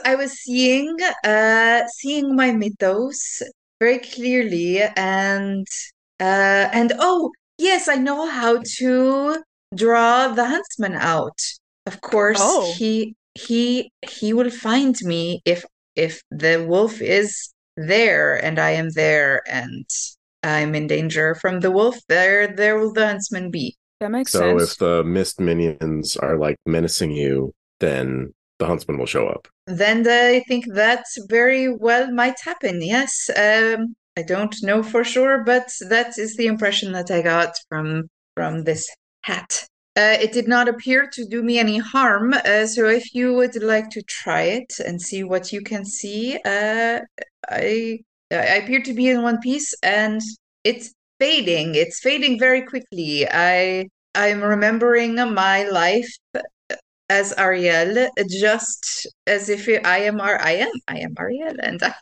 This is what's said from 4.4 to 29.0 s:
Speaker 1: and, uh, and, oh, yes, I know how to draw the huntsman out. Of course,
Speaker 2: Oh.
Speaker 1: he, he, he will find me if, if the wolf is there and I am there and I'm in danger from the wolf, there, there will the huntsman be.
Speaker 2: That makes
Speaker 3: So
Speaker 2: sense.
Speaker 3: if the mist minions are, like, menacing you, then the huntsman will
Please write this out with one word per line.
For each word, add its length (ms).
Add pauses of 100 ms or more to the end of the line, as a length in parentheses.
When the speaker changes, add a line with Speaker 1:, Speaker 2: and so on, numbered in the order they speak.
Speaker 1:
and, 680 (540)
uh, 520
and, 260
oh, 320 (280)
yes, 300
I 80
know 320
how 320 (180)
to 640 (320)
draw 540
the 180
huntsman 480
out. 440 (480)
Of 140
course, 400
Speaker 2:
Oh. 360
Speaker 1:
he, 380 (200)
he, 560 (180)
he 240
will 180
find 520
me 420
if, 200 (320)
if 240 (100)
the 380
wolf 320
is 520 (240)
there 680
and 140
I 140
am 180
there 580
and 380 (580)
I'm 300
in 120
danger 480
from 260
the 120
wolf, 240 (120)
there, 460
there 240
will 140
the 140
huntsman 440
be. 260 (260)
Speaker 2:
That 80
makes 220
Speaker 3:
So 260
Speaker 2:
sense. 140
Speaker 3:
if 60
the 260
mist 340
minions 800
are, 200
like, 200 (100)
menacing 460
you, 420 (240)
then 560 (240)
the 80
huntsman 320
will 80